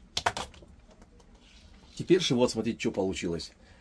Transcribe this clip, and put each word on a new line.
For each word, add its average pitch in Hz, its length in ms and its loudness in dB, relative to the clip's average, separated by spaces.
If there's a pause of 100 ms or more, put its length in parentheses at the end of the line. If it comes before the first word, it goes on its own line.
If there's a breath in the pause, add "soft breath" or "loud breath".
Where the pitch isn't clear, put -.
(1900)
Теперь 180 260 4
же 151 140 0
вот, 120 160 4
смотрите, 113 280 -2
что 117 120 -2
получилось. 90 640 -2 (280 soft breath)